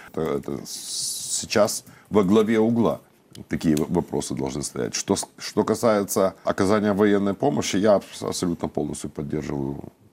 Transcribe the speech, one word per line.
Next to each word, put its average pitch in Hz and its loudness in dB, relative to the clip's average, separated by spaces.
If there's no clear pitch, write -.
Это, 78 -4
это 71 -4
с-, - -8
сейчас - 0
во 101 4
главе 107 4
угла 110 2
такие 78 2
в-, 76 0
вопросы 71 -2
должны 67 -4
стоять. 62 -6
Что - 0
с-, - -8
что - -2
касается 104 2
оказания 104 2
военной 101 4
помощи, 139 -2
я 101 4
абс-, - -6
абсолютно - -4
полностью 76 -6
поддерживаю 71 -6